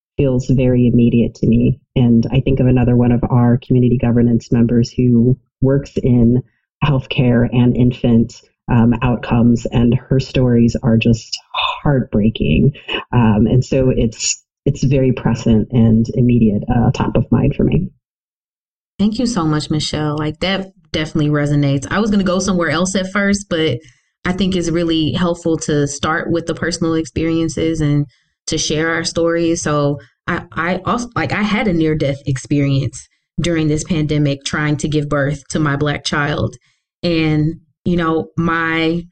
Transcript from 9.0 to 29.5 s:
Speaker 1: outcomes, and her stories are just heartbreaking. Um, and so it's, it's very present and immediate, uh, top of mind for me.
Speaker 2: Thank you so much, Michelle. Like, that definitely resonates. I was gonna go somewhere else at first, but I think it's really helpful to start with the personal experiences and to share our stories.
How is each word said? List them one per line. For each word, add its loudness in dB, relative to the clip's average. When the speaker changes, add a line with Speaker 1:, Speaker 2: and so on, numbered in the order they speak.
Speaker 1:
outcomes, 0
and 2
her -2
stories 2
are 2
just 0
heartbreaking. 0
Um, 2
and 2
so 0
it's, -2
it's -2
very 2
present 0
and 4
immediate, 2
uh, 2
top -2
of 2
mind 2
for 0
me. 0
Speaker 2:
Thank 0
you 0
so -2
much, -2
Michelle. -4
Like, -6
that -4
definitely -2
resonates. 0
I -2
was 0
gonna 2
go 0
somewhere -2
else -2
at -4
first, -2
but -2
I -2
think -2
it's -2
really 0
helpful -2
to 0
start -4
with -2
the -4
personal -2
experiences -2
and 0
to -4
share -2
our -2
stories. 0